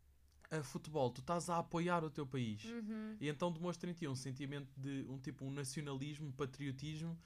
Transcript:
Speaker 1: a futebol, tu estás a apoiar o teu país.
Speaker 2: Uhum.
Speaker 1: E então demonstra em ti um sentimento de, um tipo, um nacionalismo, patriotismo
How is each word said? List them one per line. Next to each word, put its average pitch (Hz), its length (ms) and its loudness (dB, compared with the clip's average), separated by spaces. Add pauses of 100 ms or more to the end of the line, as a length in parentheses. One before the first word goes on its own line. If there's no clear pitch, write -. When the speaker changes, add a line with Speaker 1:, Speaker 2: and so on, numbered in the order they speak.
(500)
Speaker 1:
a 156 120 2
futebol, 151 480 2
tu 127 100 -6
estás 175 300 2
a 170 80 6
apoiar 170 460 4
o 156 60 0
teu 147 160 -2
país. 117 380 0
Speaker 2:
Uhum. 220 560 -4
Speaker 1:
E 143 80 2
então 160 240 4
demonstra 170 380 0
em - 40 2
ti 165 140 -2
um 135 60 2
sentimento 139 640 -2
de, 135 300 0
um 131 100 -4
tipo, 135 260 -6
um 135 60 -2
nacionalismo, 143 840 -2
patriotismo 143 920 -2